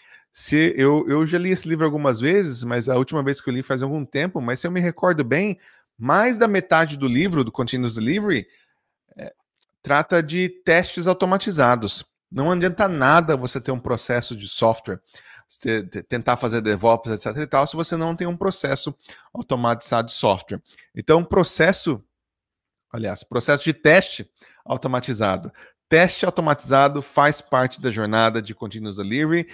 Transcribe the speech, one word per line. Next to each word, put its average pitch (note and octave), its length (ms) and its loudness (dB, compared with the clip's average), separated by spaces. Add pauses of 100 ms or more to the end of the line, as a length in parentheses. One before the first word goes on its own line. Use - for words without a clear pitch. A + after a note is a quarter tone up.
(320)
Se D#3 440 0
eu, C#3+ 320 4
eu D3+ 180 2
já E3 100 -2
li F3+ 140 -2
esse F3+ 180 -4
livro D#3+ 160 0
algumas C#3+ 340 0
vezes, C#3 460 0
mas A#2+ 240 -4
a B2+ 80 2
última C#3 260 0
vez C#3 160 -2
que - 120 -8
eu B2 40 -2
li C3 80 -4
faz C3 200 -4
algum C#3+ 220 -4
tempo, D#3+ 360 -4
mas B2 200 -4
se - 60 -4
eu E3+ 40 -4
me F3+ 100 -2
recordo E3+ 420 0
bem, E3+ 360 -2 (400)
mais G3+ 400 2
da A3+ 100 4
metade E3 480 2
do C#3 100 -2
livro, D3 380 2
do A2 80 -8
Continuous A#2+ 440 -4
Delivery, D3 500 -2 (720)
é, - 160 -16 (480)
trata D#3 400 2
de F3 260 -2
testes F3 580 0
automatizados. E3+ 960 0 (300)
Não C#3+ 180 0
adianta F3+ 380 0
nada D#3 480 4
você B2+ 240 -4
ter C3 120 -4
um B2+ 80 -4
processo - 540 -2
de G2 140 -12
software, A2 520 0 (480)
você A2 340 -4
te-, F#2 220 -12
tentar A#2+ 320 -2
fazer A#2 240 -2
DevOps, A2+ 500 2
et G#2+ 80 -4
cetera A#2+ 240 -6
e D3 40 -8
tal, C#3 200 2
se - 80 -6
você E3 220 -2
não E3 180 -2
tem F3 120 -6
um F3 100 -6
processo D3+ 580 -4 (400)
automatizado A#2 720 -2
de - 80 -8
software. G2 480 0 (320)
Então, D#3+ 300 2
processo, E3+ 760 2 (920)
aliás, A2 320 -8
processo C#3 400 0
de D#3+ 80 0
teste D#3 580 2 (340)
automatizado. A#2+ 840 -2 (380)
Teste F3+ 360 2
automatizado C#3+ 760 2
faz D3 380 2
parte B2+ 400 -2
da B2+ 100 -4
jornada A2 500 2
de G#2 140 -10
Continuous G#2+ 440 -12
Delivery D#3 560 -2